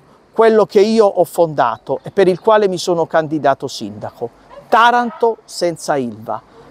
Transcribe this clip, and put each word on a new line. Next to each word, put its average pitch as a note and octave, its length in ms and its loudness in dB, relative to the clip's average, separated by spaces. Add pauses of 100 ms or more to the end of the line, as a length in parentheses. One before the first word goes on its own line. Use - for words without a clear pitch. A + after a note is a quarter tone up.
(340)
quello A3 320 4
che - 140 2
io A3 260 4
ho F#3+ 180 2
fondato C#3+ 760 -2
e - 80 -14
per G3 180 2
il F#3 100 -2
quale G#3+ 300 2
mi F#3 80 -4
sono E3+ 300 -2
candidato D3 600 -2
sindaco, G#2+ 600 -12 (400)
Taranto A#3 760 0
Senza E3 500 -4
Ilva. A2+ 460 -8 (280)